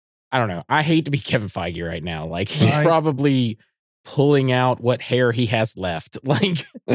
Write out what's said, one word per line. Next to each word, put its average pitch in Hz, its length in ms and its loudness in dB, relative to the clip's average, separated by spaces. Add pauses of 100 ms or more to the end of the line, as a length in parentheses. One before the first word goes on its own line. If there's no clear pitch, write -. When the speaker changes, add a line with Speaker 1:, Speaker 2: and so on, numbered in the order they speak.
(320)
Speaker 1:
I 131 60 0
don't 117 120 2
know. 85 200 -6
I 151 140 2
hate 160 220 2
to 147 60 -4
be 143 80 0
<laughs> - 0 -
Kevin 104 300 -2
Feige 85 380 -6
right 82 160 -8
now. 80 240 -8
Like, 98 220 -4
he's 147 260 2
Speaker 2:
Right. 151 100 2
Speaker 1:
probably 143 720 2 (480)
pulling 139 460 2
out 127 280 2
what 120 220 0
hair 123 300 2
he 120 160 0
has 110 300 -2
left. 87 440 -6
<laughs> - 20 -20
Like, 165 420 0 (300)